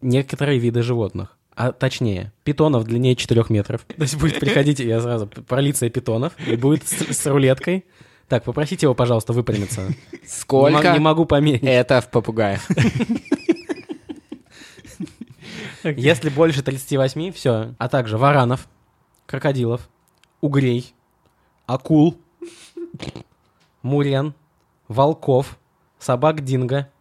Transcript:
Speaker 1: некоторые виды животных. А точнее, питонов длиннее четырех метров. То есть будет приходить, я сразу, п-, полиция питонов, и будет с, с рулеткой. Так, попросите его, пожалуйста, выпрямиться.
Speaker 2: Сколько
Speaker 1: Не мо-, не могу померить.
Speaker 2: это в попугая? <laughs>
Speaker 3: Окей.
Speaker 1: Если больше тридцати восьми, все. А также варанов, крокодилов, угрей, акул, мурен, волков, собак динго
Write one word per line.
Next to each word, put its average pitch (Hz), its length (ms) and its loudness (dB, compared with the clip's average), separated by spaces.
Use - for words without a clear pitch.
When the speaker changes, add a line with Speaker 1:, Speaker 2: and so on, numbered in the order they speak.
Speaker 1:
некоторые 135 580 0
виды 120 240 0
животных. 107 540 -4
А 127 180 -2
точнее, 104 600 -4
питонов 147 400 2
длиннее 123 300 2
четырех 117 360 2
метров. 110 340 -2
То - 180 -8
есть 139 160 -2
будет 143 220 0
приходить, 143 400 2
я 117 220 0
сразу, 117 240 -4
п-, 113 160 -16
полиция 135 480 -2
питонов, 120 420 -4
и 113 100 0
будет 139 320 2
с, - 260 -4
с - 120 -4
рулеткой. 143 580 0
Так, 120 160 -2
попросите 147 420 -2
его, 127 80 4
пожалуйста, 120 400 0
выпрямиться. 104 480 -2
Speaker 2:
Сколько 143 540 2
Speaker 1:
Не 170 80 4
мо-, 175 60 6
не 147 60 4
могу 156 260 4
померить. 143 360 2
Speaker 2:
это 127 380 4
в - 100 -6
попугая? 110 540 0
<laughs> - 40 -12
Speaker 3:
Окей. 143 200 -4
Speaker 1:
Если 151 280 2
больше 143 320 2
тридцати 135 340 -6
восьми, 151 340 -2
все. 117 480 -2
А 123 100 -4
также 113 300 -2
варанов, 131 480 2
крокодилов, 127 600 -2
угрей, 135 520 0
акул, 156 520 2
мурен, 143 520 0
волков, 139 720 0
собак 147 440 0
динго 131 480 -2